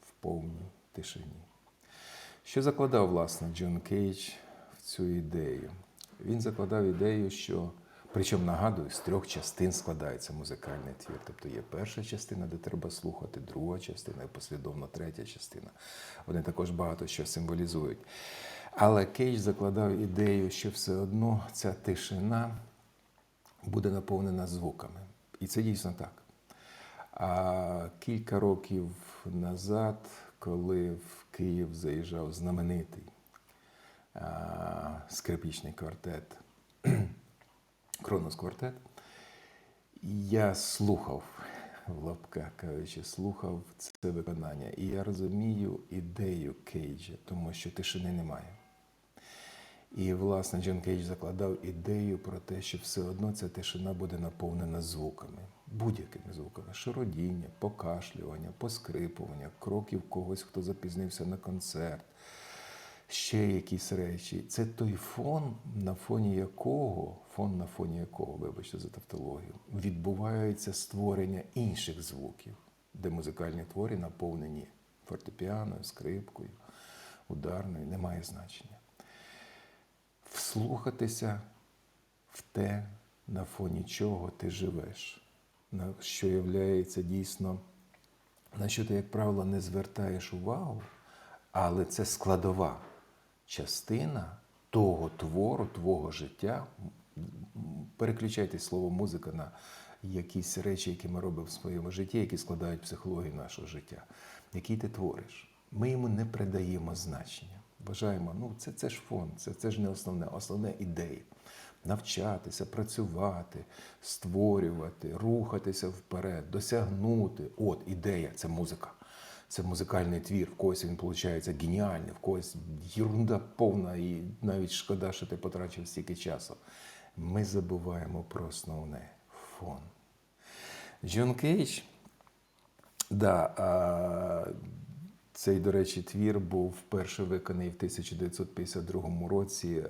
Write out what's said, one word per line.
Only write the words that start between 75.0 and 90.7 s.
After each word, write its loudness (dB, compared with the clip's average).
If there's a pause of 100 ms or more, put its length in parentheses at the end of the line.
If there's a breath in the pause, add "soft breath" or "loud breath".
фортепіано, -4
скрипкою, -6 (800 loud breath)
ударною, -4
немає -4
значення. -14 (1500 loud breath)
Вслухатися 0 (920)
в -16
те, 0 (400)
на -2
фоні -2
чого 0
ти -4
живеш, -4 (500)
на -4
що 0
являється 4
дійсно, 0 (1000)
на 2
що 0
ти, 2
як 2
правило, 4
не 2
звертаєш -2
увагу, -2 (680 loud breath)